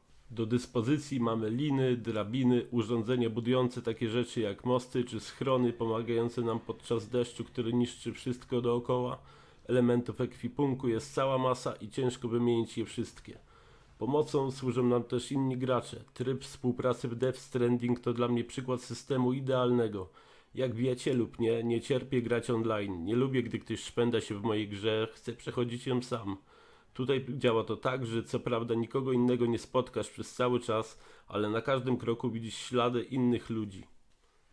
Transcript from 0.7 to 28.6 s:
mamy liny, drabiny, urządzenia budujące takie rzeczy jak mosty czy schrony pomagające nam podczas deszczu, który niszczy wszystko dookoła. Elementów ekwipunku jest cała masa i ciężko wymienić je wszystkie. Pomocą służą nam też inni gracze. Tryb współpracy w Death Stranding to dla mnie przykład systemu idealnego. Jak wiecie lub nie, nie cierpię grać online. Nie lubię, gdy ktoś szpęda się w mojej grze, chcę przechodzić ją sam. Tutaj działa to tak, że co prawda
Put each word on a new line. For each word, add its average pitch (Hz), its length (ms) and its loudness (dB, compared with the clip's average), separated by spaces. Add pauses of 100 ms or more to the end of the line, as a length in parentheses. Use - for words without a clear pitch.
mamy 113 300 2
liny, 131 480 2
drabiny, 113 720 2
urządzenia 117 580 2
budujące 123 520 0
takie 113 280 -2
rzeczy 117 320 -2
jak 101 240 -4
mosty 123 380 0
czy 117 160 -6
schrony 127 540 0
pomagające 117 680 -2
nam 113 180 0
podczas 110 500 -4
deszczu, 123 340 -2
który 117 300 -4
niszczy 120 400 -2
wszystko 123 480 -4
dookoła. 123 560 0 (500)
Elementów 120 540 2
ekwipunku 127 640 -2
jest 113 260 -2
cała 135 240 2
masa 127 360 0
i 107 160 -12
ciężko 127 380 -2
wymienić 117 500 2
je 110 80 -2
wszystkie. - 540 -10 (580)
Pomocą 139 540 2
służą 127 320 0
nam 120 200 4
też 120 280 -2
inni 131 260 0
gracze. 123 460 -2 (100)
Tryb 135 300 -4
współpracy 123 640 0
w 117 80 -4
Death 127 240 0
Stranding 120 600 2
to 123 140 0
dla 120 140 2
mnie 120 160 2
przykład 131 380 -4
systemu 127 520 0
idealnego. 123 760 2 (460)
Jak 123 200 -2
wiecie 127 380 0
lub 117 260 0
nie, 117 240 2
nie 117 180 2
cierpię 127 400 0
grać 113 280 0
online. 104 560 0
Nie 107 100 2
lubię, 131 280 2
gdy 107 160 -4
ktoś 107 200 -6
szpęda 117 420 0
się 107 140 -6
w 101 80 -8
mojej 107 240 0
grze, 110 460 0
chcę - 200 -10
przechodzić 123 540 -4
ją 123 140 2
sam. 101 360 -6 (560)
Tutaj 131 360 0
działa 120 340 2
to 104 140 -4
tak, 131 280 -2
że 113 180 -2
co 117 160 -2
prawda 117 360 0